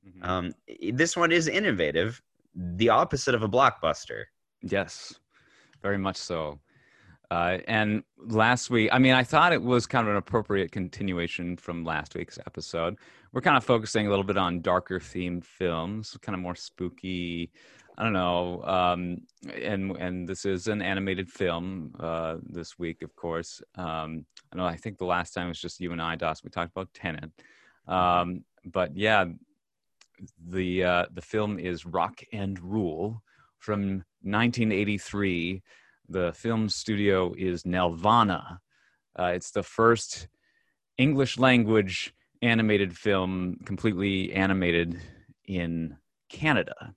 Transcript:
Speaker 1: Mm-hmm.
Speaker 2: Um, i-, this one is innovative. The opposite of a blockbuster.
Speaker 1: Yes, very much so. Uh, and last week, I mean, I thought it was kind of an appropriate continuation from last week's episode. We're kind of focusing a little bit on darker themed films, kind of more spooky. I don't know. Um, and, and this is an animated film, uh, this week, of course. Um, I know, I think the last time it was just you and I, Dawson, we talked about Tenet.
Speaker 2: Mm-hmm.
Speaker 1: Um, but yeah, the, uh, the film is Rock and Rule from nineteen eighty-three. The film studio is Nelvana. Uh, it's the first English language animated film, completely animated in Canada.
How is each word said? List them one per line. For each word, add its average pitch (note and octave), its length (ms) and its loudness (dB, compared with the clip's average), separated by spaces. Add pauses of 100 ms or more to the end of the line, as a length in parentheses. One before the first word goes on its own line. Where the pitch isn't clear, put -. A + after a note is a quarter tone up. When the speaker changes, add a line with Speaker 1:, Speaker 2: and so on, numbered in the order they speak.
Speaker 1:
Mm-hmm. F2+ 160 -20
Speaker 2:
Um, F2+ 300 -2 (160)
i-, - 240 -6
this D#3+ 240 2
one E3+ 160 4
is D#3+ 160 4
innovative. G2+ 720 0 (340)
The F2+ 320 0
opposite C3 480 4
of A2 80 0
a G#2+ 60 0
blockbuster. E2 760 2 (380)
Speaker 1:
Yes, - 520 -4 (680)
very G2+ 160 0
much F#2+ 180 -2
so. D#2 460 -6 (720)
Uh, F2 260 0 (100)
and G#2+ 360 0 (240)
last A2+ 420 2
week, A2 220 4
I B2+ 80 4
mean, C3 140 8
I B2+ 100 6
thought E3 300 4
it A2+ 100 0
was B2 240 4
kind A#2+ 180 2
of G#2 60 0
an G#2 60 2
appropriate G2 540 0
continuation F2 840 -6
from E2+ 260 -8
last D#2 300 -4
week's E2 320 -10
episode. E2+ 500 -4 (360)
We're B2+ 100 -4
kind D3 160 6
of B2 60 2
focusing A2 420 2
a G#2 60 0
little G2 140 2
bit G2 120 0
on F2 240 0
darker F2+ 380 0
themed F2+ 440 -6
films, F#2 760 -6
kind G2+ 140 -8
of F#2 60 -6
more F2 120 -6
spooky. F2 960 -8 (480)
I - 60 -4
don't A2+ 100 0
know. F2+ 520 0
Um, F2+ 560 0 (300)
and, G2 460 -4
and F2+ 320 -6
this F#2+ 160 -8
is F#2+ 220 -2
an G#2 160 -2
animated F#2+ 440 -2
film, F2 720 -4
uh, E2 440 -4
this - 340 -12
week, E2 240 -8
of D2+ 140 -14
course. E2 480 -8 (120)
Um, D#2+ 520 -8 (240)
I F2 60 -10
know, F2+ 80 -2
I E2+ 100 -2
think G2 240 -12
the F#2 60 -4
last F2 280 0
time F2+ 140 -4
it - 20 -4
was E2 120 -10
just - 200 -10
you F2 100 -4
and E2+ 100 -6
I, E2 140 -2
Dawson, D#2+ 280 -4
we - 80 -16
talked E2+ 200 -6
about F#2+ 220 -10
Tenet. D#2 380 -8 (580)
Speaker 2:
Mm-hmm. - 40 -2
Speaker 1:
Um, F2+ 500 2 (220)
but F2 300 -2
yeah, G#2 300 4 (1200)
the, F#2 360 0
uh, F2+ 280 4
the F2 100 -14
film G#2 360 -2
is F2 280 -6
Rock F2 360 -2 (100)
and G2 300 -6
Rule G2 600 -4 (340)
from G2 460 -2 (180)
nineteen A2 500 2
eighty-three. F#2+ 920 -2 (460)
The F2 240 0
film A2+ 360 -2
studio G2 680 2
is F2+ 260 -2
Nelvana. F2+ 960 2 (580)
Uh, F2+ 180 2
it's - 160 -8
the G2+ 120 -2
first - 640 2 (720)
English C3+ 400 2
language A2 760 4 (280)
animated G#2+ 540 2
film, F#2 720 0
completely F#2+ 680 -2
animated F2+ 640 2 (460)
in E2+ 520 -4 (320)
Canada. A2+ 680 -2